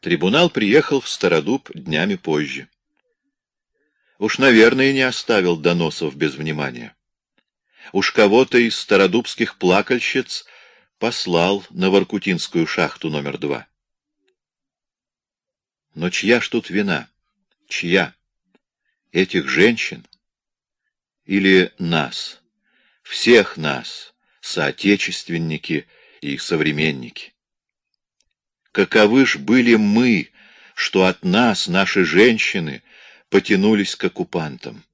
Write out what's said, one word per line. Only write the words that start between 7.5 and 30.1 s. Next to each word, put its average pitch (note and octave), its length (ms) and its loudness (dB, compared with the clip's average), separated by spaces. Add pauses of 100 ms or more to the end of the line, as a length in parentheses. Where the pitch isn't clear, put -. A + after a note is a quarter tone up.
Уж F#2+ 200 -2
кого-то A2+ 440 4
из A#2 220 2
стародубских G2+ 800 0
плакальщиц G#2 880 -2 (520)
послал G2 720 -2
на F#2 220 -2
Воркутинскую F#2 760 0
шахту - 440 -4
номер C#2+ 260 -6
два. C#2 300 -6 (2250)
Но E2+ 140 -6
чья A2+ 320 0
ж - 80 -8
тут - 220 -6
вина? F#2 400 -4 (580)
Чья? F2 460 -2 (1000)
Этих F2+ 340 -2
женщин? F#2+ 600 0 (1200)
Или F#2+ 520 2
нас? E2 640 -6 (600)
Всех - 560 2
нас, C#2+ 560 -8 (260)
соотечественники E2 1500 -4 (360)
и C#2 160 -8
современники. D2+ 960 -4 (1400)
Каковы A2 560 4
ж - 120 -2
были A#2 360 2
мы, G#2+ 560 2 (440)